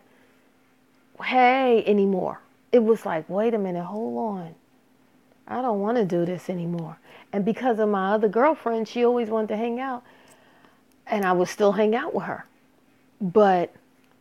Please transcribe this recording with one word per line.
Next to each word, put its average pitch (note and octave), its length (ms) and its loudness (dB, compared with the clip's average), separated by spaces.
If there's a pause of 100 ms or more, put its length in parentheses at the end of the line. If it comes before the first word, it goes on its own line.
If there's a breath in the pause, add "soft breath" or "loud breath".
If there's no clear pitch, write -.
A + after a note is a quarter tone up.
(1200 soft breath)
hey B3+ 640 4
anymore. G3 560 0 (300)
It B3 120 6
was A3 220 2
like, E3 240 -6
"Wait G#3+ 240 0
a A3+ 40 0
minute, F3+ 260 -4
hold A3 340 -8 (200)
on. E3 180 -14 (920)
I A#3 140 -6
don't A#3 180 -2
wanna A3 260 0
do E3+ 200 0
this F3 240 -6
anymore." E3+ 480 -6 (340 loud breath)
And G3+ 140 -2
because A3+ 340 -2
of G#3+ 100 2
my G3 240 0
other A3 140 2
girlfriend, A3+ 600 0
she A#3+ 180 0
always A#3+ 240 2
wanted A3 200 -2
to A3 80 -4
hang A#3 220 -4
out. B3+ 240 -8 (1040 soft breath)
And G3+ 180 -2
I F3+ 80 2
would F3+ 160 0
still G3+ 240 2
hang G#3+ 220 2
out D#4 180 -4
with E3 120 -4
her. - 200 -10 (760)
But F#3 520 4 (480)